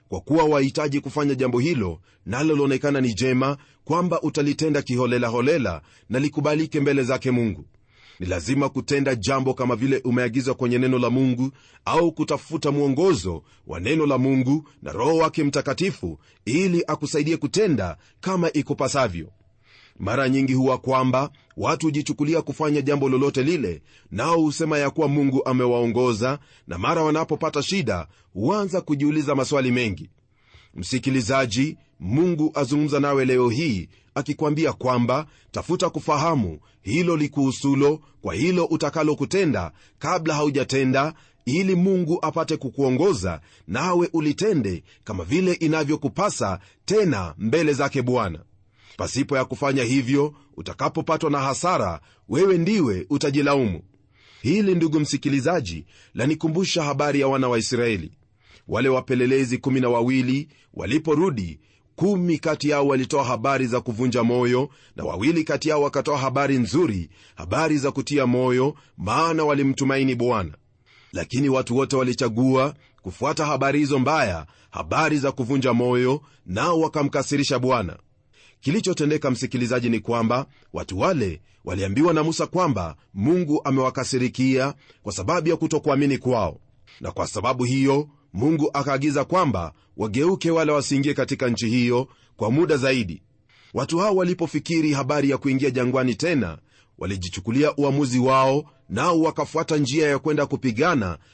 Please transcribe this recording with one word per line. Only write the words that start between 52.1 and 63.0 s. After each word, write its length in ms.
wewe 300
ndiwe 520
utajilaumu. 720
Hili, 320
ndugu 260
msikilizaji, 840
lanikumbusha 720
habari 360
ya 80
wana 200
wa 100
Israeli. 540
Wale 200
wapelelezi 720
kumi 220
na 80
wawili 600
waliporudi, 840
kumi 420
kati 300
yao 180
walitoa 380